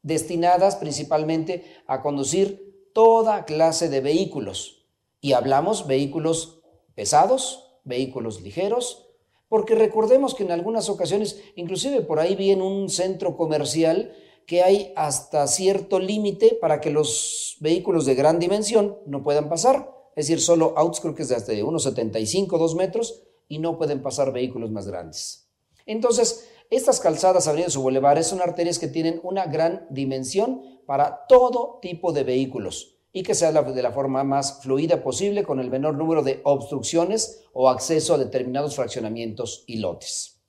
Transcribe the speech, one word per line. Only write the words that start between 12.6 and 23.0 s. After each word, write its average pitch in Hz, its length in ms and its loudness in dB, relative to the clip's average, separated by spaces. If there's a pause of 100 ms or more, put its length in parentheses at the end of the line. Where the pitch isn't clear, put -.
un 196 260 -2
centro 180 480 -2
comercial, 160 760 0 (320)
que 175 160 2
hay 196 340 4
hasta 147 500 -2
cierto 190 520 0
límite 208 600 2
para 151 220 0
que 170 80 -4
los - 720 -4
vehículos 165 460 0
de 135 80 4
gran 151 240 4
dimensión 208 680 0
no 139 180 -8
puedan 147 280 0
pasar. 226 440 0 (220)
Es 151 100 -4
decir, 165 140 0
solo 165 380 4
autos, 165 220 2
creo 156 140 -6
que 160 80 -8
es 131 60 -6
de 123 80 0
hasta 113 160 -6 (100)
uno 156 160 -2
setenta 113 400 -2
y 110 80 -2
cinco, 180 300 -2
dos 160 180 2
metros, 190 500 -4 (220)